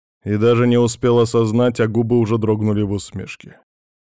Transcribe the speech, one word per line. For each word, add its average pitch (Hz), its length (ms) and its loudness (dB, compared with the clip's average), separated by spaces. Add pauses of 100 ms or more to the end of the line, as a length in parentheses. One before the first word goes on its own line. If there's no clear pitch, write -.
(240)
И 104 120 -2
даже 117 320 4
не 120 100 4
успел 120 400 0
осознать, 117 640 0
а 110 80 0
губы 117 300 0
уже 113 200 0
дрогнули 107 440 -2
в 98 100 -4
усмешке. - 680 -12 (580)